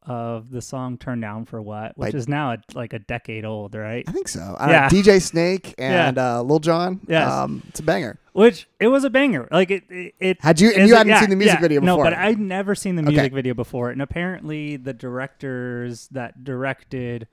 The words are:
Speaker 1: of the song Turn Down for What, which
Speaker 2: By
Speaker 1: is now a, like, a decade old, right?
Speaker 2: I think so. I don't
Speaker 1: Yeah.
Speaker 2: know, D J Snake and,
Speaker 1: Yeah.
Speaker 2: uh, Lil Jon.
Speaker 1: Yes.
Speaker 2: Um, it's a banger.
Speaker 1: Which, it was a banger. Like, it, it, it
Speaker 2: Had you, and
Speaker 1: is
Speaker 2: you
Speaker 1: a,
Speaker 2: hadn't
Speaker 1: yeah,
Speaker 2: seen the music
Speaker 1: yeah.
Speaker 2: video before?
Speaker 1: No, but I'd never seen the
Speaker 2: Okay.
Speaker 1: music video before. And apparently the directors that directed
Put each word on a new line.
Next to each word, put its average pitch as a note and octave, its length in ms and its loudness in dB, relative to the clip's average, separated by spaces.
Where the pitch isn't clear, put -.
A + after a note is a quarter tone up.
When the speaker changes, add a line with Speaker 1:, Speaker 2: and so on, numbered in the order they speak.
Speaker 1:
of A#2 480 -10
the B2 100 -10
song B2+ 380 -10
Turn A#2+ 220 -8
Down A2 240 -10
for A#2 180 -14
What, G#2+ 340 -12
which - 160 -6
Speaker 2:
By D3+ 60 -6
Speaker 1:
is A#2 100 -6
now D3 240 -4
a, A2+ 60 -6
like, A#2+ 180 -10
a A#2+ 60 -10
decade A2 460 -10
old, G#2+ 320 -10
right? A2 320 -10
Speaker 2:
I - 20 -12
think F#4 160 -8
so. F2+ 320 -10
I C3+ 80 -2
don't E3 80 6
Speaker 1:
Yeah. D3+ 80 6
Speaker 2:
know, C#3 60 2
D F#3 140 4
J G3 180 8
Snake F3 580 -2
and, C#3 380 0
Speaker 1:
Yeah. B2 220 0
Speaker 2:
uh, A#2+ 40 -4
Lil C#3+ 160 2
Jon. E3+ 480 0
Speaker 1:
Yes. D#3 240 2
Speaker 2:
Um, C3+ 380 -4
it's - 100 -16
a D3+ 60 -12
banger. D#3+ 340 -2
Speaker 1:
Which, G3+ 360 4
it G#3+ 80 4
was C4+ 160 2
a C4+ 60 -2
banger. A#3 420 0
Like, F3+ 180 2
it, G3 180 -4
it, F3+ 300 -14
it F#3 220 -2
Speaker 2:
Had D#3+ 200 4
you, A3 100 8
and F#3+ 120 4
Speaker 1:
is G#3 60 8
Speaker 2:
you A#3 60 12
Speaker 1:
a, A3+ 40 10
Speaker 2:
hadn't G#3+ 120 6
Speaker 1:
yeah, G#3+ 100 6
Speaker 2:
seen G3+ 100 2
the F#3+ 60 4
music G3+ 220 4
Speaker 1:
yeah. - 20 -2
Speaker 2:
video D3+ 200 2
before? F3+ 180 4
Speaker 1:
No, D3 40 2
but E3 120 2
I'd G#3 260 0
never F#3+ 340 -4
seen F#3 220 -4
the D#3+ 60 -2
Speaker 2:
Okay. D3 100 2
Speaker 1:
music C#3+ 220 2
video B2+ 200 -4
before. A#2+ 360 -6
And B2+ 120 -8
apparently D3+ 720 -8
the C3 160 -10
directors B2 1160 -10
that B2+ 320 -12
directed B2+ 920 -8